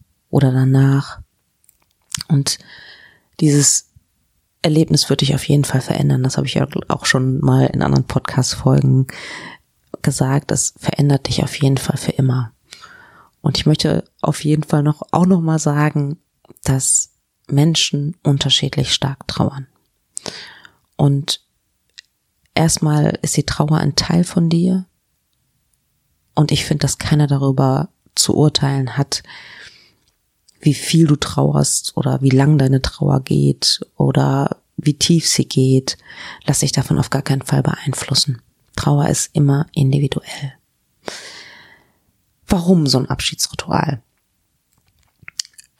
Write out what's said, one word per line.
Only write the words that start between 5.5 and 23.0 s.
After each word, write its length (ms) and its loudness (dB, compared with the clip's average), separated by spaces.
Fall 180 -2
verändern. 420 0
Das 140 -2
habe 100 -2
ich 80 -4
ja 120 0
auch 160 -4
schon 340 0
mal 280 4
in 140 -2
anderen 240 2
Podcast-Folgen 1000 0
gesagt. 500 0
Das 260 -2
verändert 500 0
dich 160 -2
auf 180 -4
jeden 160 2
Fall 200 -4
für 140 -6
immer. 400 0
Und 100 -2
ich 80 -2
möchte 380 0
auf 220 -2
jeden 200 0
Fall 200 0
noch, 280 -2
auch 140 2
noch 140 4
mal 180 0
sagen, 600 -2
dass 460 0
Menschen 760 0
unterschiedlich 720 0
stark 340 -4
trauern. 400 -4
Und 440 0
erstmal 680 0